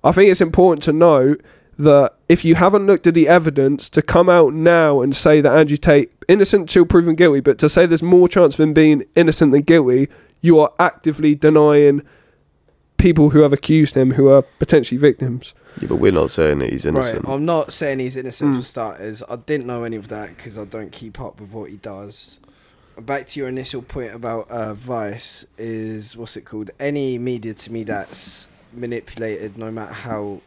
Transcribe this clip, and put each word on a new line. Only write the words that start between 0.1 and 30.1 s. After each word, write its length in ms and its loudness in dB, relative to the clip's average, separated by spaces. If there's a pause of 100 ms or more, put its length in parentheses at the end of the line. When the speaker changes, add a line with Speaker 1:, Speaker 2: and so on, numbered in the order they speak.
Speaker 1:
think 180 4
it's 100 0
important 440 2
to 80 0
note 480 2 (380)
that 360 4 (140)
if 160 2
you 120 4
haven't 300 2
looked 200 2
at 80 2
the 120 4
evidence, 640 0
to 120 0
come 260 2
out 240 4
now 480 2
and 160 -2
say 240 4
that 160 2
Andrew 220 2
Tate, 340 2 (160)
innocent 400 2
till 160 4
proven 320 2
guilty, 240 2
but 180 2
to 120 0
say 160 2
there's 160 0
more 260 4
chance 260 2
of 60 -6
him 140 0
being 300 2 (120)
innocent 360 2
than 100 2
guilty, 460 2 (340)
you 180 4
are 180 2
actively 560 -2
denying 680 2 (960)
people 320 4
who 100 4
have 120 4
accused 440 0
him, 160 0
who 160 2
are 140 6 (160)
potentially 400 0
victims. 540 -2 (280)
Speaker 2:
Yeah, 80 -10
but 80 -4
we're 160 2
not 180 -2
saying 300 -2
that 100 -4
he's 140 -10
Speaker 3:
Right, 100 -4
Speaker 2:
innocent. 320 -6
Speaker 3:
I'm 180 -6
not 280 -4
saying 260 -8
he's 180 -10
innocent 380 -6
Speaker 1:
Mm. 40 -4
Speaker 3:
for 40 -8
starters. 680 -14
I 80 -12
didn't 300 -8
know 180 -10
any 120 -10
of 120 -16
that 300 -16
'cause 180 -20
I 80 -14
don't 280 -18
keep 280 -20
up 200 -18
with 100 -20
what 200 -18
he 60 -20
does. 640 -20 (640)
Back 280 -10
to 120 -14
your 80 -10
initial 340 -12
point 320 -14
about, 360 -12
uh, 240 -10
Vice 680 -14 (140)
is, 580 -14
what's 200 -16
it 80 -20
called? 340 -16
Any 400 -8
media 360 -10
to 180 -18
me 120 -12
that's 600 -14 (260)
manipulated, 840 -12
no 140 -14
matter 220 -16
how 520 -12